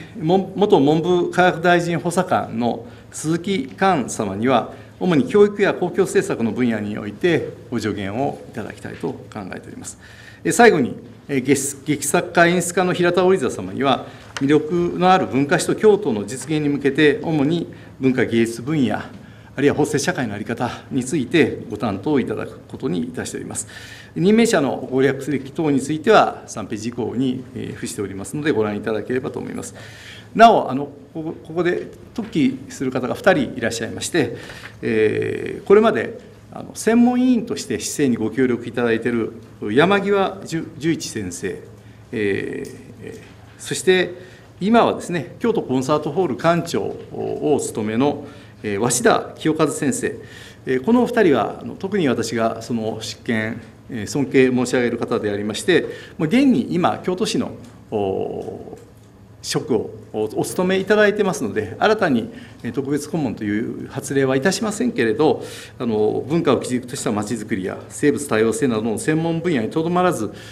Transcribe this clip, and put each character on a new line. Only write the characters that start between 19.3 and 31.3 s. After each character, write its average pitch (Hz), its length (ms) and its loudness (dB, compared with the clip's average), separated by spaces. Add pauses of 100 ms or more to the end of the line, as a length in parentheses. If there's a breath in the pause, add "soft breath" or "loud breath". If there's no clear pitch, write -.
る 143 80 4
い - 20 8
は 113 40 2
法 143 120 2
制 147 120 -2
社 170 140 -2
会 135 140 -4
の 107 60 -6
在 104 80 -8
り 104 40 -8
方 120 260 -4 (200)
に 131 120 -2
つ 170 140 -4
い 127 100 -2
て 139 340 2 (100)
ご 104 80 -8
担 101 240 -4
当 147 180 0
い 107 60 -2
た 107 80 -6
だ 107 100 -6
く - 240 -14
こ 113 80 -14
と 131 140 -6
に 175 140 -2
い - 20 -6
た - 180 -8
し - 60 -8
て - 80 -10
お - 20 -10
り - 60 -12
ま - 80 -12
す。 - 120 -8 (480 loud breath)
任 190 220 4
命 233 80 6
者 202 160 4
の 127 300 -2
ご 131 100 2
略 135 300 2
歴 135 200 -4
等 160 200 0
に 135 100 2
つ 135 140 -4
い 156 60 -4
て 226 100 2
は、 156 360 4
三 110 200 -10
ペ 113 100 -6
ー - 20 -10
ジ 110 120 -8
以 - 20 -8
降 104 240 -4
に、 131 260 -2 (120)
え 110 160 -8
ー、 113 40 -10
付 117 120 -10
し - 80 -10
て 107 80 -6
お 95 40 -4
り 95 80 -12
ま 95 120 -10
す - 100 -10
の - 60 -4
で、 - 80 0
ご 107 140 2
覧 104 120 -2
い 101 60 -6
た 110 100 -4
だ 107 100 -2
け 120 120 -6
れ 131 60 -2
ば 139 100 -6
と - 80 -8
思 - 100 -8
い - 60 -10
ま - 80 -8
す。 - 120 -14 (600 loud breath)
な 226 180 10
お、 135 180 2
あ 127 40 -2
の、 139 160 -6 (240)
こ 160 80 -8
こ、 160 200 -8